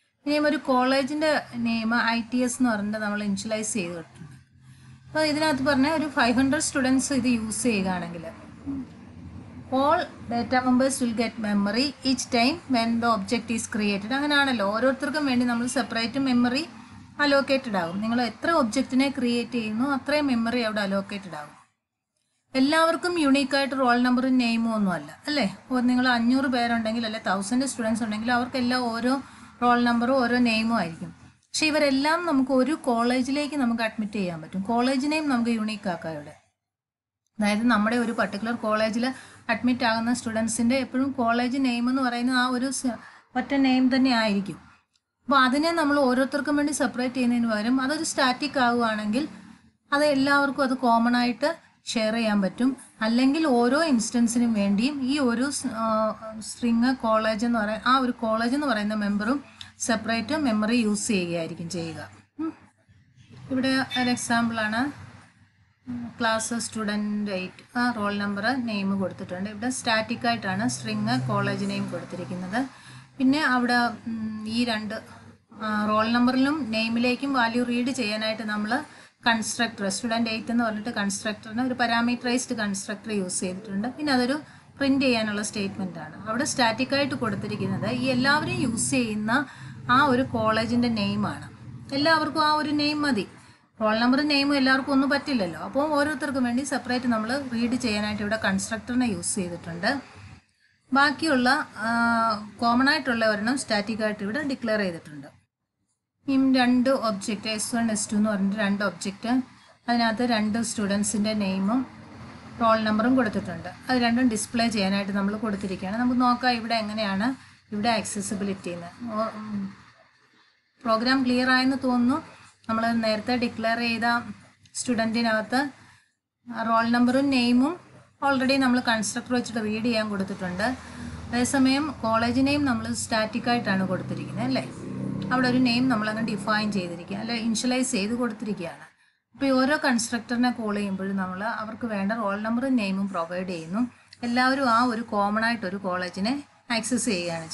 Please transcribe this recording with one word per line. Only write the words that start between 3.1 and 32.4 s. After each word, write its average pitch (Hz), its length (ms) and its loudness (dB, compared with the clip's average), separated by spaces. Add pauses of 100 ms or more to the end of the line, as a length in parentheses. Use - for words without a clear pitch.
initialize 214 500 -4
ചെയ്തിട്ടുണ്ട്. 170 580 -10 (680)
അപ്പോൾ 311 240 0
ഇതിനകത്ത് 302 380 0
പറഞ്ഞ 269 200 4 (100)
ഒരു 302 80 -2 (100)
ഫൈവ് 240 220 4
ഹൺഡ്രഡ് 269 300 2
സ്റ്റുഡൻസ് 262 420 2 (100)
ഇത് 247 80 2 (100)
യൂസ് 214 300 -4
ചെയ്യുകയാണെങ്കിൽ 175 560 -2 (1600)
all 311 180 4 (320)
data 240 340 0
members 254 360 4
will 233 220 -2
get 220 100 -2 (140)
memory 208 400 2 (240)
each 247 120 0 (120)
time 247 200 4 (200)
when 233 160 2 (100)
the 233 160 2
object 208 400 -4
is 226 80 -6 (100)
created. 208 420 -2
അങ്ങനെയാണല്ലോ, 277 580 2
ഓരോരുത്തർക്കും 269 560 0
വേണ്ടി 247 200 2
നമ്മൾ 233 160 -2 (100)
separate 226 520 -2
memory 247 340 2 (600)
അലോക്കേറ്റഡ് 269 580 2
ആകും. 170 220 -4
നിങ്ങൾ 233 160 0 (100)
എത്ര 294 200 -4 (100)
ഒബ്ജക്റ്റിനെ 262 480 2 (100)
ക്രിയേറ്റ് 240 420 -2
ചെയ്യുന്നു 220 260 -2 (100)
അത്രയും 285 360 0
memory 233 360 0
അവിടെ 208 200 -2
അലോക്കേറ്റഡ് 196 520 -4
ആകും. 151 160 -16 (1040)
എല്ലാവർക്കും 330 540 4 (100)
യുണീക്കായിട്ട് 277 580 2
roll 240 240 4
നമ്പറും 254 380 4
നെയിമും 226 340 0
ഒന്നും 196 200 2
അല്ല, 147 120 -10 (180)
അല്ലേ? 285 200 0 (220)
ഓ, 254 100 0 (100)
നിങ്ങൾ 247 160 2 (120)
അഞ്ഞൂറ് 262 380 2
പേരുണ്ടെങ്കിൽ 233 540 0
അല്ലെ 220 180 -8
thousand 208 440 0
സ്റ്റുഡൻസ് 226 340 -2
ഉണ്ടെങ്കിൽ 220 320 -4
അവർക്കെല്ലാം 247 540 0
ഓരോ 233 220 0 (500)
roll 240 160 6 (100)
നമ്പറും 240 340 2
ഓരോ 240 140 2 (120)
നെയിമും 226 320 2
ആയിരിക്കും. 165 300 -8 (360)
പക്ഷെ - 240 0
ഇവരെല്ലാം 294 480 4 (100)
നമുക്ക് 269 320 2